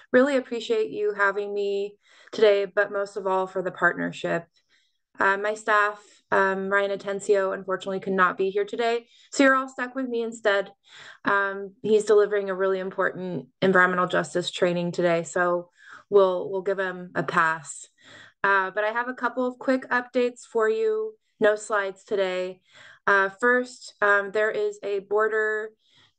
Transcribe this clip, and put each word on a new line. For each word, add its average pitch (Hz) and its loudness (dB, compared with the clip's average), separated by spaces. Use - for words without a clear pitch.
Really 262 6
appreciate 226 -2
you 208 -2
having 202 0
me 202 -4
today, 202 4
but 202 -2
most 202 -6
of 190 -8
all 190 0
for 185 -6
the 180 -6
partnership. 175 -4
Uh, 196 2
my 208 -4
staff, 214 0
um, 190 2
Ryan 202 0
Atencio, 196 0
unfortunately 190 -6
could 190 -4
not 180 2
be 190 0
here 202 -2
today, 233 -4
so - 2
you're 269 6
all 262 0
stuck 254 -8
with 262 -4
me 233 -4
instead. 220 -2
Um, 196 -2
he's 208 2
delivering 202 4
a 190 -4
really 190 0
important 185 -6
environmental 185 4
justice 175 -2
training 175 0
today, 170 0
so 175 -2
we'll, 185 4
we'll 190 -4
give 190 -4
him 185 -8
a 175 -2
pass. 160 -2
Uh, 196 2
but 208 -2
I 214 0
have 240 -4
a 254 -8
couple 247 -2
of 247 -6
quick 262 -2
updates 247 -2
for 220 2
you. 220 0
No 214 4
slides 202 -4
today. 185 -4
Uh, 196 4
first, 247 -2
um, 202 2
there 214 0
is 208 -4
a 202 -6
border 214 -2